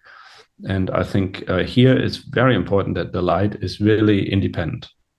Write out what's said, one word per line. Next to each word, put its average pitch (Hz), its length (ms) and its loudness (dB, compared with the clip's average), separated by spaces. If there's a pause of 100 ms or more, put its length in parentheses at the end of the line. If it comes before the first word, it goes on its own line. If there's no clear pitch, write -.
(680)
And 95 240 -2
I 90 120 0
think, 98 460 -4
uh, 92 140 0
here 123 340 4
it's 104 200 -2
very 120 380 0
important 95 400 0
that 85 160 -6
the 90 100 -4
light 90 400 0
is 95 200 -6
really 104 500 2
independent. 92 580 -2 (300)